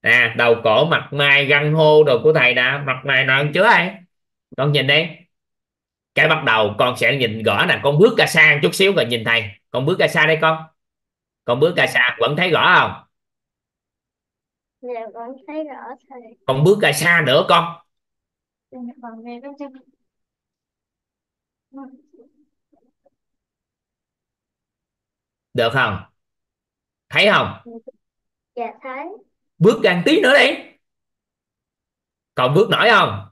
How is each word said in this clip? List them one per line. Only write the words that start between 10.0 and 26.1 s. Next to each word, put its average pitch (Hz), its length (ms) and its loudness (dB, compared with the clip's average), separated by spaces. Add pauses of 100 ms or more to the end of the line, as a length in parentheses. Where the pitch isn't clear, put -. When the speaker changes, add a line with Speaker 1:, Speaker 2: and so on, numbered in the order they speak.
Speaker 1:
xa 156 180 0
đây 160 140 0
con. 160 240 -2 (800)
Con 127 160 -2
bước 175 160 2
ra 139 100 0
xa, 123 340 -2
vẫn 135 160 0
thấy 180 140 -2
rõ 151 280 2
không? 104 260 -2 (1800)
Speaker 2:
Dạ, 247 200 -12 (140)
vẫn 233 180 -16 (140)
thấy 311 180 -10
rõ 277 180 -16 (280)
thầy. 254 100 -20 (260)
Speaker 1:
Con 139 180 -2
bước 202 180 4
ra 147 100 2
xa 165 340 0
nữa 147 220 2
con. 170 300 0 (920)
Speaker 2:
Dạ, 254 80 -20 (240)
còn 226 220 -18
nghe 240 180 -16
có 277 60 -18 (100)
chưa? 285 100 -14 (4000)
Speaker 1:
Được 117 180 0
không? 117 240 -2 (1120)